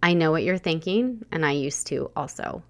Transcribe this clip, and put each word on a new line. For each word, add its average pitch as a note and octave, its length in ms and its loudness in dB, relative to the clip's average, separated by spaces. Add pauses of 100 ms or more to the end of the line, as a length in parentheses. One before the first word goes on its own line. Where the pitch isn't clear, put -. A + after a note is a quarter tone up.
I F3 100 4
know E3+ 180 4
what D#3+ 120 2
you're F3+ 160 0
thinking, G3+ 720 0
and D#3+ 140 0
I C#3+ 60 2
used C#3+ 340 -2
to - 280 -4
also. - 560 -6